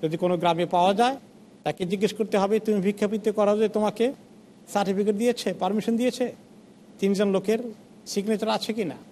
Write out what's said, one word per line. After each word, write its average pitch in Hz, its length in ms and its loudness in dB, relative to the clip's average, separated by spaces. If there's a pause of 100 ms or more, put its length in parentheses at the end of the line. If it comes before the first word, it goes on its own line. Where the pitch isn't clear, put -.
যদি 160 140 -2
কোনো 180 200 0
গ্রামে 170 300 2
পাওয়া 185 280 4
যায়, 240 220 2 (480)
তাকে 160 220 -4
জিজ্ঞেস 196 280 -2
করতে 214 240 -2
হবে, 202 220 2
"তুমি 214 200 0
ভিক্ষাবৃত্তি 208 500 0
করাও 208 280 2
যে 220 100 2
তোমাকে 214 440 0 (600)
সার্টিফিকেট 202 440 0
দিয়েছে, 233 380 0
পারমিশন 208 420 0
দিয়েছে, 240 360 0 (680)
তিনজন 196 280 2
লোকের 190 300 2 (480)
সিগনেচার 208 420 -2
আছে 214 240 -2
কি 214 120 -2
না?" 135 120 -6 (160)